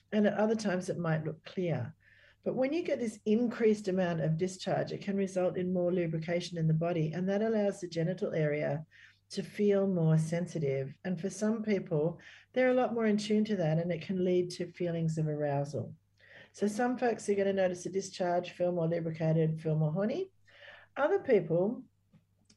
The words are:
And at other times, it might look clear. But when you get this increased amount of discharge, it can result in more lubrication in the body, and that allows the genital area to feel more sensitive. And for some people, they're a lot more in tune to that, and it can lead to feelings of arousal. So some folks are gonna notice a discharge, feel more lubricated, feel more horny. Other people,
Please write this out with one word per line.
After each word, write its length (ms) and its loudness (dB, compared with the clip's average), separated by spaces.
And 140 4
at 120 2
other 160 2
times, 340 -2
it 100 -4
might 280 0
look 180 -10
clear. 500 -4
But 100 -2
when 180 0
you 100 -2
get 160 -2
this 280 -4
increased 640 2
amount 340 0
of 160 2
discharge, 540 -2
it 100 -8
can 140 -2
result 420 0
in 140 -2
more 200 2
lubrication 640 -2
in 100 2
the 60 4
body, 420 0
and 140 -2
that 140 0
allows 380 0
the 80 -8
genital 440 -2
area 540 0
to 100 -4
feel 440 2
more 300 4
sensitive. 800 -2
And 160 -4
for 80 -4
some 340 -2
people, 560 0
they're 160 4
a 40 4
lot 200 2
more 100 0
in 140 4
tune 280 2
to 100 -2
that, 200 2
and 160 0
it 80 -4
can 240 -2
lead 280 2
to 200 -6
feelings 460 -2
of 100 0
arousal. 640 -2
So 140 -2
some 300 0
folks 320 0
are 60 4
gonna 180 2
notice 320 0
a 60 -6
discharge, 640 -2
feel 200 0
more 160 0
lubricated, 720 0
feel 160 0
more 160 2
horny. 380 -2
Other 220 2
people, 640 2